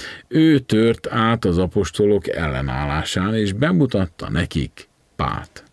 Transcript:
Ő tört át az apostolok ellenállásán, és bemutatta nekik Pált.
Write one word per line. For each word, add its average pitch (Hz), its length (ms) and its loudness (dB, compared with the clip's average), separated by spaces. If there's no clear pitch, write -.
Ő 160 300 4
tört 113 520 2
át 117 340 0
az 87 140 2
apostolok 98 680 0
ellenállásán, 92 1080 -2
és 104 180 0
bemutatta 127 800 0
nekik 76 580 -4
Pált. - 460 -6